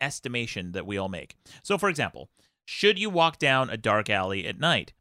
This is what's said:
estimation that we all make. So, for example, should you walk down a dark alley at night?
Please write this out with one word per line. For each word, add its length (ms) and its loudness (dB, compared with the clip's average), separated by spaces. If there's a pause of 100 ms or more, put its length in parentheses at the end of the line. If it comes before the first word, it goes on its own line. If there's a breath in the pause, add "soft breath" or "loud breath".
estimation 720 -6
that 120 -6
we 120 -4
all 120 -2
make. 260 -10 (280 loud breath)
So, 140 0
for 100 0
example, 420 -4 (360)
should 340 2
you 100 -2
walk 300 2
down 300 4
a 80 -6
dark 340 2
alley 360 0
at 120 -8
night? 420 0